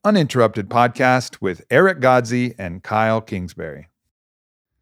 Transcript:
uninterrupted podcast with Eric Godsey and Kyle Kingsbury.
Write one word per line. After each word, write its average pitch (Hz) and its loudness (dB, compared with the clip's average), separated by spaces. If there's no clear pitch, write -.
uninterrupted 123 0
podcast 123 0
with 92 -6
Eric 165 2
Godsey 123 0
and 87 -10
Kyle 110 -2
Kingsbury. 85 -12